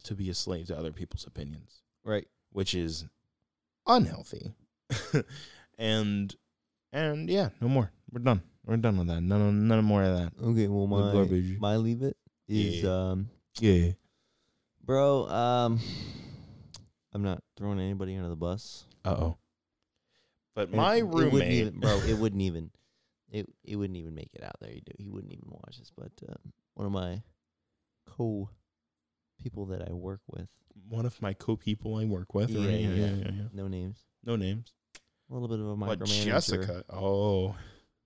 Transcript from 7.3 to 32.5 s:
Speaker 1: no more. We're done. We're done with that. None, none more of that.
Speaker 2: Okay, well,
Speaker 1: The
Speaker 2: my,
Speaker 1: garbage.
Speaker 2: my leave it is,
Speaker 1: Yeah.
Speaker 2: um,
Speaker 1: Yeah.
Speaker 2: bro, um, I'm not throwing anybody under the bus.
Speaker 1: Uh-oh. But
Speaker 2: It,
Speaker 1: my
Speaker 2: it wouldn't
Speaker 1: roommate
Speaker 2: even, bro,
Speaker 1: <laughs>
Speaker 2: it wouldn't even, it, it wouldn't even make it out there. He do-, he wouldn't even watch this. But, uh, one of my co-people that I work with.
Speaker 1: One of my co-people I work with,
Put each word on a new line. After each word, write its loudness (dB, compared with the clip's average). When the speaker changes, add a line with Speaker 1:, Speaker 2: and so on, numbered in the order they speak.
Speaker 1:
no 0
more. 4
We're -6
done. 4
We're 2
done 4
with 2
that. 0
None, 4
none 6
more 6
of 4
that. 0
Speaker 2:
Okay, 4
well, 2
Speaker 1:
The 4
Speaker 2:
my, 2
Speaker 1:
garbage. 4
Speaker 2:
my 2
leave 0
it -2
is, 0
Speaker 1:
Yeah. 2
Speaker 2:
um, -2
Speaker 1:
Yeah. 6
Speaker 2:
bro, 4
um, 2
I'm -2
not -2
throwing -2
anybody -4
under -4
the -4
bus. -6
Speaker 1:
Uh-oh. 0
But -2
Speaker 2:
It, -6
Speaker 1:
my 4
Speaker 2:
it 2
wouldn't 4
Speaker 1:
roommate 4
Speaker 2:
even, 0
bro, 4
Speaker 1:
<laughs> 0
Speaker 2:
it 2
wouldn't 0
even, -4
it, -8
it -10
wouldn't -4
even -10
make -12
it -16
out -16
there. -14
He -16
do-, -18
he -14
wouldn't -12
even -18
watch -20
this. -20
But, -16
uh, -14
one -6
of -2
my -4
co-people -10
that -8
I -8
work -8
with. -12
Speaker 1:
One -4
of -6
my -2
co-people -2
I -2
work -2
with, 2